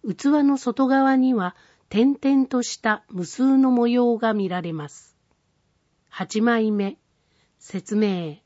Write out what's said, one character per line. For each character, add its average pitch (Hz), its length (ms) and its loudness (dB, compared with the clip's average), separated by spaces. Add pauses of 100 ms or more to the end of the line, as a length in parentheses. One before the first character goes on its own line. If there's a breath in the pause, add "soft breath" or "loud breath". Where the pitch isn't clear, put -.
器 196 180 -8 (180)
の 277 140 2
外 254 280 -2
側 269 300 2
に 262 180 2
は 180 220 -2 (340 soft breath)
点 254 320 2
々 269 240 2
と 254 160 -2
し - 180 -8
た 214 300 -2
無 180 160 -8
数 269 320 0
の 262 140 4
模 240 160 2
様 240 300 2
が 220 180 -2
見 196 140 -2
ら 180 120 -6
れ 175 100 -8
ま 151 160 -10
す。 - 300 -20 (920)
八 - 320 -6
枚 226 300 2
目。 202 260 -4 (640)
説 - 360 -10
明。 185 500 -2